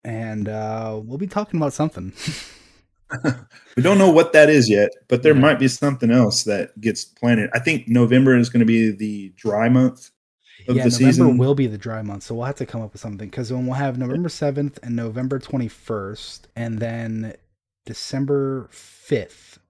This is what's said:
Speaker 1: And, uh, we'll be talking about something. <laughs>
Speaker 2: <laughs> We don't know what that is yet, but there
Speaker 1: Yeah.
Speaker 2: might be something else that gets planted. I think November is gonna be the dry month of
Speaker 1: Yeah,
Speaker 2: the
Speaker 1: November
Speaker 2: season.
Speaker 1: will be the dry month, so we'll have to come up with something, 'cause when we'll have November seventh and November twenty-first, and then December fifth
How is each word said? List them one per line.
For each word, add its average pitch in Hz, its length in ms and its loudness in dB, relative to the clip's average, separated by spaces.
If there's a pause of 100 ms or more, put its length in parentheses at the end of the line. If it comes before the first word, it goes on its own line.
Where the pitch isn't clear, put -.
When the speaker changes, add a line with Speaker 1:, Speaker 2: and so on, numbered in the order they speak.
Speaker 1:
And, 110 440 -8
uh, 107 560 -8
we'll 123 140 -12
be 196 100 -8
talking 202 320 -6
about 147 140 -2
something. 147 440 -8
<laughs> - 60 -16 (840)
Speaker 2:
<laughs> - 140 -10 (540)
We 123 60 0
don't 196 140 4
know 190 120 8
what 165 240 4
that 151 160 8
is 135 200 4
yet, 104 200 4 (180)
but 123 160 0
there 156 100 6
Speaker 1:
Yeah. 139 60 6
Speaker 2:
might 139 200 4
be 131 100 2
something 127 420 -2
else 120 320 2
that 101 380 -4
gets 107 240 -4
planted. 113 480 -2
I 117 60 0
think 139 280 -2
November 123 480 4
is 120 140 2
gonna 117 160 2
be 113 260 4
the 101 460 -8
dry 110 320 -2
month 127 420 2 (560)
of 123 80 0
Speaker 1:
Yeah, 127 80 2
Speaker 2:
the 123 60 4
Speaker 1:
November 123 240 4
Speaker 2:
season. 123 240 4
Speaker 1:
will 135 180 2
be 135 120 0
the 107 100 -6
dry 110 240 -10
month, 101 220 -12
so 117 120 -12
we'll 117 100 -8
have 139 120 -8
to 127 80 -8
come 117 160 -10
up 107 120 -12
with - 80 -20
something, 107 280 -14
'cause 120 240 -10
when 127 120 -4
we'll 127 100 -6
have 135 220 -4
November 135 320 -4
seventh 143 540 -6
and 117 120 -8
November 123 440 -6
twenty-first, 110 1160 -10
and 113 240 -8
then 113 560 -8 (500)
December 135 840 -4
fifth - 880 -10 (100)